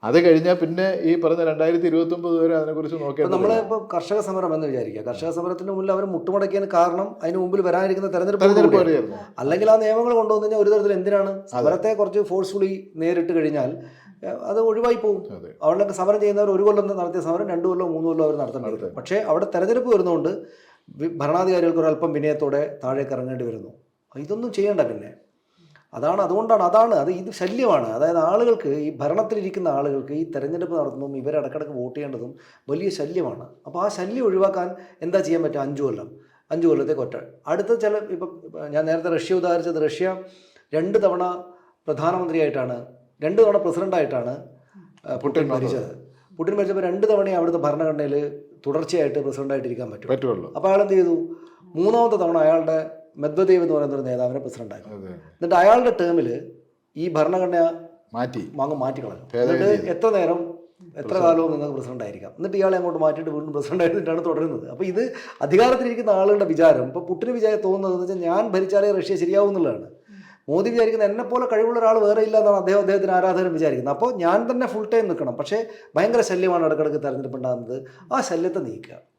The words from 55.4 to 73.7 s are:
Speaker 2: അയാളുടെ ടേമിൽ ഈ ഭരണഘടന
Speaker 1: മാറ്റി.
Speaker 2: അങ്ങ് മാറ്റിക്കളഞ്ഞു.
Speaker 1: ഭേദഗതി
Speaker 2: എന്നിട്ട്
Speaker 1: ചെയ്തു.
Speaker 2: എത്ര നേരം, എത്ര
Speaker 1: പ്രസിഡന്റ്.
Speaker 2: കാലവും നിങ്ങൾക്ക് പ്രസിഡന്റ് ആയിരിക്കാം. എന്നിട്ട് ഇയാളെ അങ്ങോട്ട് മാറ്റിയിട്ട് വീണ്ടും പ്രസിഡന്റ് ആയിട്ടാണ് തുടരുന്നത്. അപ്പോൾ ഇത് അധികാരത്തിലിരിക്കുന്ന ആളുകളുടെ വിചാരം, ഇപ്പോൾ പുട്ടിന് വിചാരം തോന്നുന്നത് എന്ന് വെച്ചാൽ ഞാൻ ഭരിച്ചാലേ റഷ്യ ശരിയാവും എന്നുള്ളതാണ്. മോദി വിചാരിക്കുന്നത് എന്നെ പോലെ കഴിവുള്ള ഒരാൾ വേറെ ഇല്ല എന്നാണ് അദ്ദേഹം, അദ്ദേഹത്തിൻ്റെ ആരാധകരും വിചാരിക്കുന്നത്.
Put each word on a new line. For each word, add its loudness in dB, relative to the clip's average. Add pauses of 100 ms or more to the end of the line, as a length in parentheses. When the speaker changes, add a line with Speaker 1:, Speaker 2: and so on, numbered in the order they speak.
Speaker 2:
അയാളുടെ 6
ടേമിൽ 0 (520)
ഈ -4
ഭരണഘടന 2 (420)
Speaker 1:
മാറ്റി. -6 (220)
Speaker 2:
അങ്ങ് -2
മാറ്റിക്കളഞ്ഞു. -6 (120)
Speaker 1:
ഭേദഗതി 2
Speaker 2:
എന്നിട്ട് 4
Speaker 1:
ചെയ്തു. -4
Speaker 2:
എത്ര 2
നേരം, 2
എത്ര -14
Speaker 1:
പ്രസിഡന്റ്. -2
Speaker 2:
കാലവും 4
നിങ്ങൾക്ക് -4
പ്രസിഡന്റ് -8
ആയിരിക്കാം. -14
എന്നിട്ട് -6
ഇയാളെ 4
അങ്ങോട്ട് -2
മാറ്റിയിട്ട് 0
വീണ്ടും -8
പ്രസിഡന്റ് -2
ആയിട്ടാണ് 0
തുടരുന്നത്. -4
അപ്പോൾ -6
ഇത് -2 (280)
അധികാരത്തിലിരിക്കുന്ന 2
ആളുകളുടെ 4
വിചാരം, 4
ഇപ്പോൾ -8
പുട്ടിന് -4
വിചാരം 2
തോന്നുന്നത് 0
എന്ന് -4
വെച്ചാൽ -4
ഞാൻ 0
ഭരിച്ചാലേ 2
റഷ്യ 0
ശരിയാവും 2
എന്നുള്ളതാണ്. -2 (600)
മോദി 2
വിചാരിക്കുന്നത് 2
എന്നെ -4
പോലെ 0
കഴിവുള്ള 2
ഒരാൾ 6
വേറെ 4
ഇല്ല 2
എന്നാണ് 6
അദ്ദേഹം, 2
അദ്ദേഹത്തിൻ്റെ 2
ആരാധകരും 2
വിചാരിക്കുന്നത്. 0